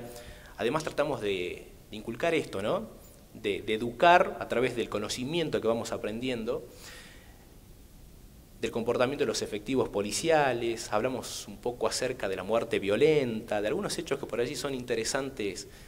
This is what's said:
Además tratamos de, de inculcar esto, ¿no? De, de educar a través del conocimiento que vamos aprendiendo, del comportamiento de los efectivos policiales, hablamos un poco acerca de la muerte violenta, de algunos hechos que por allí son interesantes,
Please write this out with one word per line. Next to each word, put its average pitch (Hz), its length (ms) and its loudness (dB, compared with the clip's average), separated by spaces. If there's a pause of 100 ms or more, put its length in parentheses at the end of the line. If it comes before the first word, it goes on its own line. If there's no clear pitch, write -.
(580)
Además 139 260 0
tratamos 143 380 0
de, 95 460 -2 (220)
de 104 80 -10
inculcar 117 360 -2
esto, 156 280 0
¿no? 220 280 0 (440)
De, 104 280 -2
de 110 140 -2
educar 170 640 6
a - 80 -6
través 120 280 2
del 110 140 -2
conocimiento 123 720 -2
que 107 60 2
vamos 113 240 0
aprendiendo, 113 720 -4 (1900)
del 110 120 0
comportamiento 123 520 2
de 120 40 2
los 107 160 0
efectivos 113 460 0
policiales, 117 1000 2
hablamos 117 560 -2
un 101 100 -12
poco 120 300 -2
acerca 127 400 -2
de 95 80 0
la 92 80 -6
muerte 110 360 2
violenta, 110 840 2
de 104 60 0
algunos 175 320 -2
hechos 139 200 -2
que - 60 -8
por 113 140 -4
allí 135 160 0
son 139 180 -4
interesantes, 120 960 -4 (200)